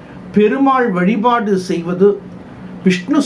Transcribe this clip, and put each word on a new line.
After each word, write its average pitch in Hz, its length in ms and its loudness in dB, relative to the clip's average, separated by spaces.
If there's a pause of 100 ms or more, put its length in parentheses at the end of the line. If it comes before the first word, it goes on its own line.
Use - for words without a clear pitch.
(340)
பெருமாள் 254 580 2
வழிபாடு 208 640 0
செய்வது, 180 640 0 (640)
விஷ்ணு 220 420 2